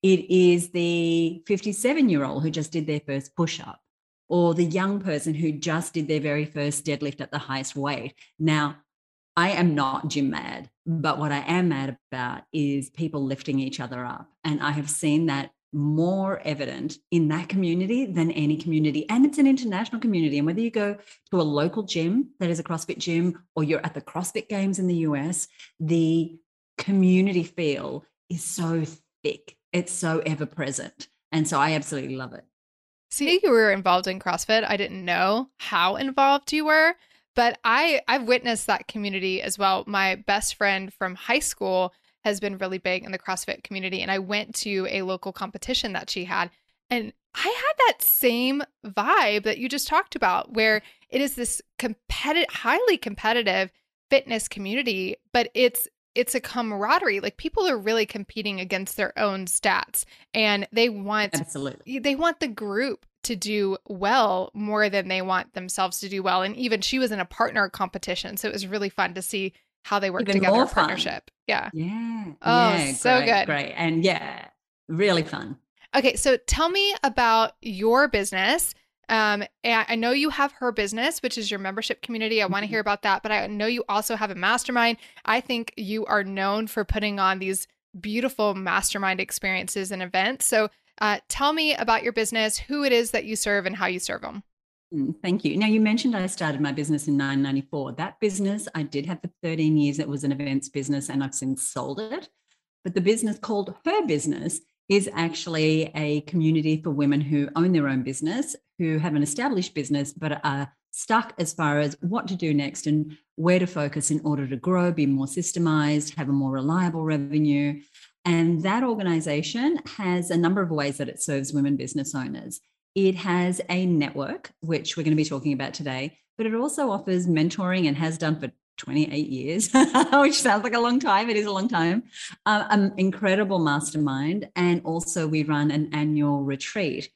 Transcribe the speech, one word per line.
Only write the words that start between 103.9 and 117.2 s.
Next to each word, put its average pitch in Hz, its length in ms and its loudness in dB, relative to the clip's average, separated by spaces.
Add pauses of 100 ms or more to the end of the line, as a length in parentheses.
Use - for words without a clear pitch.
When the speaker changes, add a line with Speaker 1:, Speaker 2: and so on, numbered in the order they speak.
Speaker 1:
Business 156 560 -2 (260)
is 196 260 4
actually 160 800 0
a 151 260 0
community 156 580 2
for 156 120 -4
women 143 300 4
who 143 340 0
own 175 160 4
their 151 160 4
own 131 160 0
business, 160 520 -4 (220)
who 160 220 0
have 151 160 0
an 143 80 4
established 226 500 -2
business, 143 400 -2
but 151 320 -6
are 139 260 -2 (200)
stuck - 480 -2
as 160 140 -2
far 147 260 2
as 147 220 -2
what 180 260 -2
to 190 80 -4
do 160 180 0
next 143 320 -2
and 151 320 0 (180)
where 180 220 4
to 180 80 2
focus 147 460 -2
in 156 120 0
order 147 240 0
to 131 100 -4
grow, 180 340 2
be 151 160 2
more 135 180 2
systemized, 151 920 0
have 139 120 -4
a 139 40 2
more 135 180 0
reliable 160 520 0
revenue. 147 800 2 (440)